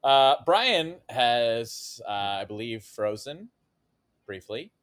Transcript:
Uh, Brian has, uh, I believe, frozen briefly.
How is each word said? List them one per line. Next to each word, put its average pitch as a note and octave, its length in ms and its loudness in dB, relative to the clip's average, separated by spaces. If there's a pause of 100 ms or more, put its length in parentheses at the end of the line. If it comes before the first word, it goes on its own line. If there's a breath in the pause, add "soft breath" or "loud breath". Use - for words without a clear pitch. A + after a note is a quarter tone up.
Uh, C#3 320 6 (100)
Brian F3+ 520 2 (120)
has, A#2+ 960 -2
uh, G2+ 40 -8
I G2+ 340 -6
believe, A2 380 -10
frozen C3 680 -8 (760)
briefly. G#2+ 460 -12 (120)